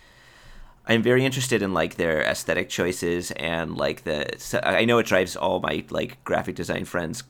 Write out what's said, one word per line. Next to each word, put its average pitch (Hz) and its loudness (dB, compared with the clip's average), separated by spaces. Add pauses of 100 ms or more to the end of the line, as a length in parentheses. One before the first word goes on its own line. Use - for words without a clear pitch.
(840)
I'm 113 4
very 127 6
interested 131 0
in, 98 0
like, 82 0
their 80 2
aesthetic 82 0
choices 87 -2
and, 82 -4
like, 73 -2
the, 76 -2 (120)
so - -2
I 95 4
know 120 6
it 113 4
drives 92 2
all 90 0
my, 78 -2
like, - -4
graphic 85 -2
design 87 -4
friends 87 -4